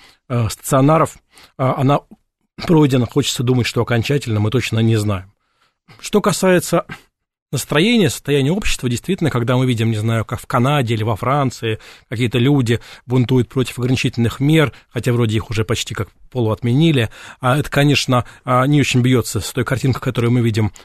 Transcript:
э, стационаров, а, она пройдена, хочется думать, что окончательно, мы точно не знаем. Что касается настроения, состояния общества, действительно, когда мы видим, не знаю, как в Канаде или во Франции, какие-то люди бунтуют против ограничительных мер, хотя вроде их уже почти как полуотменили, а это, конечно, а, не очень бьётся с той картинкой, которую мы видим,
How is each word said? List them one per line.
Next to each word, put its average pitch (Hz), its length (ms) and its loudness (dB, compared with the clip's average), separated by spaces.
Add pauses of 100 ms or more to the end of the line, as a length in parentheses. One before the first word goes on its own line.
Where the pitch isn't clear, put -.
(280)
э, 117 200 -2
стационаров, 147 680 0 (400)
а, 131 200 0
она 127 240 2 (560)
пройдена, 135 500 2
хочется - 360 -2
думать, 123 240 2
что - 160 -2
окончательно, 113 580 -2
мы 107 100 0
точно 113 280 -2
не 113 180 2
знаем. 101 360 -4 (680)
Что - 200 0
касается 180 680 2 (640)
настроения, 165 580 2
состояния 143 400 0
общества, 185 380 -2
действительно, 139 420 -2
когда 123 260 0
мы 127 100 2
видим, 113 240 0
не 113 60 -2
знаю, 113 280 -2
как - 160 -8
в - 60 -20
Канаде 127 480 0
или 107 100 -2
во 113 100 -2
Франции, 120 640 -2 (300)
какие-то 120 300 -2
люди 120 420 2 (260)
бунтуют 123 420 2
против - 300 -4
ограничительных 120 600 -2
мер, 147 320 2 (160)
хотя 127 240 -4
вроде 117 240 0
их 104 140 -6
уже 110 140 -2
почти - 300 -6
как 107 140 -8 (220)
полуотменили, 123 800 0 (300)
а 127 180 0
это, 143 120 -4
конечно, 135 540 2 (200)
а, 127 220 2
не 147 140 4
очень 127 220 2
бьётся 123 380 0
с - 120 -8
той 123 120 -2
картинкой, 127 380 -2
которую 120 300 -2
мы 127 80 2
видим, 110 320 0 (120)